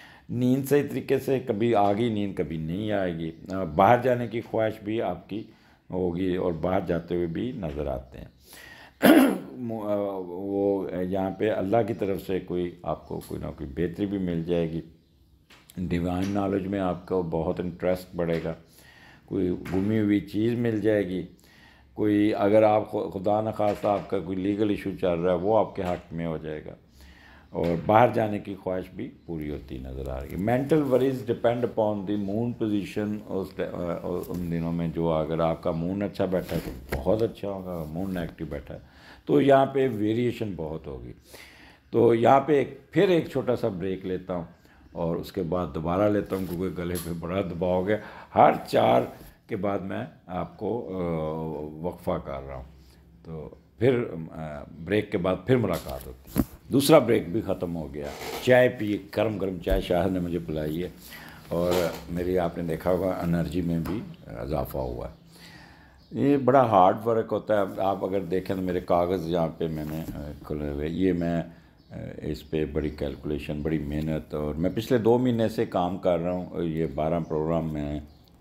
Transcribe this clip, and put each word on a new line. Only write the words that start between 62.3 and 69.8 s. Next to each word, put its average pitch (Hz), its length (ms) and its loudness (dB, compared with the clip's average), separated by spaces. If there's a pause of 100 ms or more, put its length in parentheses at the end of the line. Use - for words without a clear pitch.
आपने 85 280 0
देखा 82 260 -2
होगा, 92 340 0
एनर्जी 85 380 0
में 85 220 0
भी 82 120 -6 (500)
इजाफा 69 320 -4
हुआ 62 280 -6
है। - 140 -16 (920)
ये 139 220 4
बड़ा 127 260 6
हार्ड 104 420 8
वर्क 113 260 2
होता 107 240 0
है। 101 260 0
आप 98 240 0
अगर 98 160 0
देखें 92 360 -2
तो 92 60 -4
मेरे 90 180 0
कागज़ 87 480 2
यहाँ 82 200 2
पे 82 200 -4
मैंने, 78 320 -6